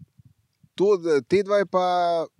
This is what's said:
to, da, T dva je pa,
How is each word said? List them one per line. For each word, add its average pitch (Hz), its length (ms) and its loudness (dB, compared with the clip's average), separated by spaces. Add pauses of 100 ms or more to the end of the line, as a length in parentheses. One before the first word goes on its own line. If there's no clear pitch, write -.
(760)
to, 202 180 2
da, 165 260 0
T 185 200 0
dva 202 160 0
je 202 100 0
pa, 185 200 -2 (520)